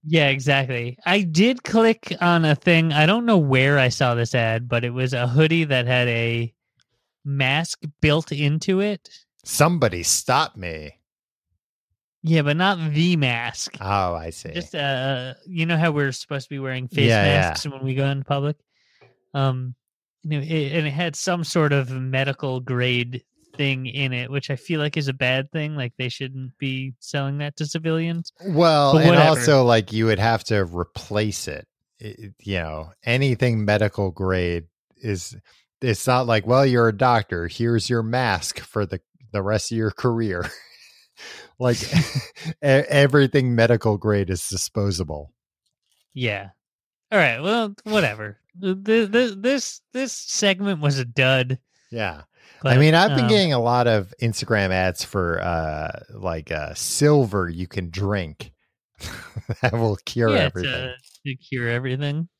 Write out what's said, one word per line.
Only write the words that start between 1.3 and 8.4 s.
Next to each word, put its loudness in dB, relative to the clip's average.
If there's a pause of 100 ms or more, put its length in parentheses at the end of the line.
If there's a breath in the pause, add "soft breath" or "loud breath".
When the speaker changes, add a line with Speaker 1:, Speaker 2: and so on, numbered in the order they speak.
Speaker 1:
click 2
on 4
a 4
thing. 2
I 4
don't 2
know 6
where 4
I 4
saw 0
this -2
ad, 0
but -2
it -4
was -2
a -2
hoodie 2
that 0
had 2
a -2 (720)
mask -2 (200)
built 2
into 0